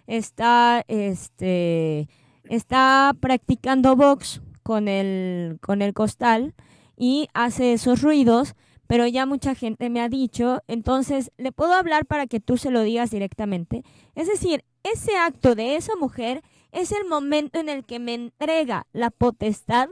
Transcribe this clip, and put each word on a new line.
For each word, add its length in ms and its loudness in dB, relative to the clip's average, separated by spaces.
está, 800 2
este, 1200 -2
está 760 4
practicando 760 2
box 440 4
con 240 -2
el, 720 -4
con 200 -2
el 120 0
costal 600 0
y 360 0
hace 400 0
esos 280 2
ruidos, 540 4
pero 200 2
ya 180 0
mucha 300 -4
gente 340 -6
me 120 -2
ha 80 -2
dicho, 580 -2
entonces, 720 -2
¿le 140 -6
puedo 220 0
hablar 320 2
para 220 -4
que 120 -6
tú 180 0
se 140 -4
lo 120 2
digas 280 -2
directamente?". 720 -6
Es 120 -4
decir, 360 -2
ese 340 -4
acto 380 2
de 220 -2
esa 180 -6
mujer 480 -6
es 200 -6
el 140 -4
momento 540 -2
en 100 -6
el 160 -8
que 140 -12
me 140 -8
entrega 800 -4
la 160 -2
potestad 840 -2